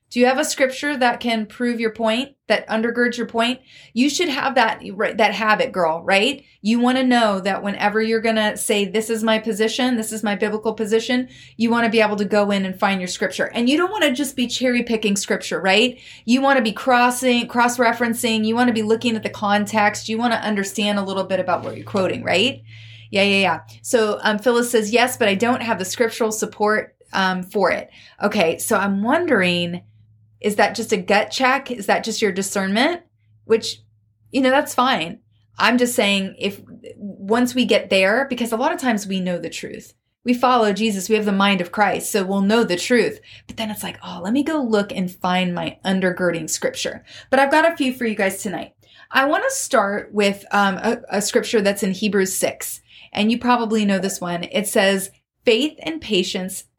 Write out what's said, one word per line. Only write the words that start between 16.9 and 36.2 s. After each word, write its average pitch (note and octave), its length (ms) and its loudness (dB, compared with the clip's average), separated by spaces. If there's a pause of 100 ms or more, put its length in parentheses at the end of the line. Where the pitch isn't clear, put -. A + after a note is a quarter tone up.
cross-referencing. A#3 960 0
You A3 100 0
wanna B3 200 2
be A3+ 80 0
looking A3+ 340 0
at G#3 80 -6
the G3+ 60 -6
context. G#3 800 0
You A3 80 -4
wanna A#3 200 0
understand G#3 640 -2
a F#3+ 40 -4
little F#3+ 200 -4
bit F#3 160 -2
about F3 240 -2
what - 120 -8
you're D3+ 80 -14
quoting, - 380 -2
right? G3+ 400 0 (480)
Yeah, G3 140 2
yeah, G3 160 2
yeah. E3+ 200 0 (220)
So, G#3+ 400 0
um, G#3 160 2
Phyllis A#3+ 320 2
says, G#3+ 220 2
"Yes, A#3+ 240 4
but A3 120 2
I G3+ 60 2
don't A#3+ 280 0
have A3+ 180 -2
the F#3+ 40 -6
scriptural A3+ 460 -2
support, G#3+ 640 -2 (180)
um, F#3 300 0
for F3+ 300 0
it." - 180 -6 (320)
Okay, G3+ 360 0
so - 180 0
I'm G3 260 0
wondering, F#3 800 0 (580)
is G#3 160 -2
that G#3 180 2
just A3 180 -6
a G3+ 60 2
gut F#3+ 320 0
check? C4 400 0
Is A#3+ 160 -10
that G3+ 180 2
just A3 160 -4
your G#3 100 2
discernment? G3 680 -2 (460)
Which, - 340 -2 (500)
you C4+ 120 0
know, B3+ 80 2
that's D4 240 2
fine. G#3+ 460 0 (380)
I'm A3+ 200 2
just B3 160 0
saying, G3+ 440 0